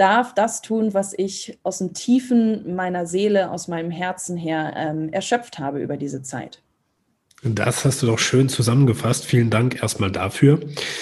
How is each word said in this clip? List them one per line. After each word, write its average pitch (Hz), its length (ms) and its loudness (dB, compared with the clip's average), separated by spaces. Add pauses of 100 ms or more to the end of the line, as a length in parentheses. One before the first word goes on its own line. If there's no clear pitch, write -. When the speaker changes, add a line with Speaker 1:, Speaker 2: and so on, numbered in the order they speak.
Speaker 1:
darf 220 320 4
das 220 300 0
tun, 220 320 0
was 196 180 -2
ich - 500 -6
aus 180 160 -4
dem 185 140 -4
Tiefen 233 800 2
meiner 180 300 -2
Seele, 190 460 2
aus - 180 -8
meinem 170 220 -4
Herzen 180 480 -6
her, 160 360 -2
ähm, 156 380 -4
erschöpft - 460 -4
habe 143 240 -6
über 143 160 -6
diese 139 240 -8
Zeit. 127 400 -14 (800)
Speaker 2:
Das 113 440 0
hast 135 160 0
du 127 40 4
doch 113 120 2
schön 131 320 4
zusammengefasst. 117 760 2
Vielen 120 240 4
Dank 113 320 2
erstmal 101 320 0
dafür. 117 480 4 (420)